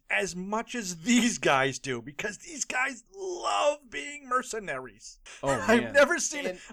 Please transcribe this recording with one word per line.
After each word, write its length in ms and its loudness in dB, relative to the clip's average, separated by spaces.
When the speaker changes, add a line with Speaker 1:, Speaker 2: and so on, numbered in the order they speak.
Speaker 1:
as 260 0
much 400 -6
as 280 -6
these 340 4
guys 420 4
do? 220 -6
Because 380 -8
these 260 -8
guys 400 -4
love 680 0
being 360 -10
mercenaries. 920 -6
Speaker 2:
Oh, 80 -2
Speaker 1:
<laughs> 180 -2
I've 140 6
Speaker 2:
man. 100 -6
Speaker 1:
never 260 6
seen 280 -4
Speaker 2:
And 120 -6